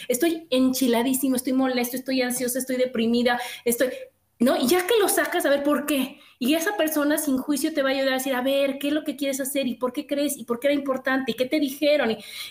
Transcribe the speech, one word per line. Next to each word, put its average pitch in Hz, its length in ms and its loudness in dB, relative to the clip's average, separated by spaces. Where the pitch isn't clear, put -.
"Estoy 330 440 -2
enchiladísimo, 262 840 2
estoy 254 180 -2
molesto, 254 440 0
estoy 262 240 0
ansiosa, 247 380 -2
estoy 254 180 -2
deprimida, 240 640 2
estoy", 247 240 2
¿no? 254 180 4
Y 269 100 0
ya 359 200 4
que 480 120 2
lo 381 80 4
sacas, 330 380 0
a 285 40 2
ver, 277 140 2
"¿Por 294 220 2
qué?". 285 340 -2
Y 262 160 2
esa 330 220 0
persona 302 400 0
sin 294 200 0
juicio 302 360 -2
te 277 100 0
va 269 60 0
a - 40 0
ayudar 269 200 0
a 262 40 0
decir, 262 160 -2
"A 247 80 -2
ver, 277 380 0
¿qué 285 80 -4
es 294 60 0
lo 302 100 0
que 294 120 -6
quieres 269 240 -2
hacer? 269 280 -2
¿Y 226 80 -2
por 247 180 -4
qué 294 140 -8
crees? 285 300 -2
¿Y 220 80 -14
por 233 140 -4
qué 277 80 0
era 285 60 4
importante? 262 580 -2
¿Y 220 40 -6
qué 254 100 -2
te 311 140 0
dijeron?". 285 520 2
Y, 214 60 -4